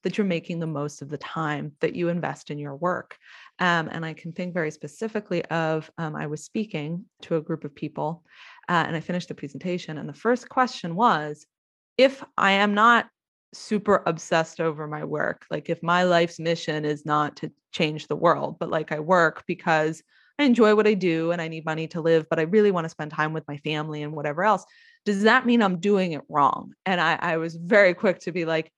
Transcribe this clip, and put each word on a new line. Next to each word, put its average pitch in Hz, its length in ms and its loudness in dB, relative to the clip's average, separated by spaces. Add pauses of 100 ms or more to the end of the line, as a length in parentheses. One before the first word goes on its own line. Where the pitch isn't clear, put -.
that 285 140 -4
you're 208 100 0
making 170 320 -4
the 160 80 -4
most 147 340 -6
of 143 80 -14
the 143 80 -8
time 147 640 -6
that 165 160 -2
you 170 140 -2
invest 156 420 -6
in 147 80 -8
your 143 160 -10
work. 170 420 -6 (400)
Um, 170 340 0
and 165 140 -8
I 160 80 -8
can 160 200 -14
think 180 200 -8
very 160 160 -2
specifically 208 760 -6
of, 160 520 -2
um, 156 180 -8
I 151 120 -6
was 151 160 -8
speaking 175 600 -6 (180)
to 165 140 -2
a 151 40 0
group 156 220 -8
of 147 100 -12
people, 156 500 -8 (460)
uh, 170 160 2
and 165 100 -4
I 156 40 -4
finished 180 300 -6
the - 60 -10
presentation. 170 600 -8
And 143 100 -10
the 147 60 -12
first 240 340 -2
question 185 480 -2
was, 160 520 0 (500)
"If 262 260 4 (140)
I 196 140 4
am 202 240 2
not 226 320 6 (460)
super 202 520 0
obsessed 160 560 -2
over 156 240 -4
my 151 200 -8
work, 151 440 -4
like, 156 200 -6
if 165 120 -4
my 175 220 2
life's 170 360 2
mission 160 460 -2
is 151 180 -2
not 151 340 -2
to - 140 -10 (200)
change 156 360 -2
the 147 80 -2
world, 160 440 2
but, 165 100 -6
like, 156 220 -4
I 151 80 -4
work 165 480 2
because 160 560 0 (340)
I 285 60 2
enjoy 220 320 6
what 214 100 4
I 214 80 6
do 165 380 0
and 175 100 -2
I 165 60 -4
need 160 180 -10
money 160 220 -4
to 170 140 -8
live, 160 280 4
but 160 80 0
I 160 60 0
really 208 260 4
wanna 165 200 -2
spend 156 200 -10
time 156 240 -2
with 160 140 -6
my 147 100 -10
family 151 460 -6
and 151 100 -8
whatever 151 300 -4
else, 208 220 2 (380)
does 202 200 0
that 240 240 4
mean 233 160 4
I'm 185 160 0
doing 185 320 2
it 147 180 -6
wrong?" 147 440 0 (120)
And 180 160 0
I, 160 140 2
I 170 220 -2
was 165 180 -6
very 180 400 6
quick 185 240 0
to 175 120 -8
be 170 120 -4
like 160 340 -2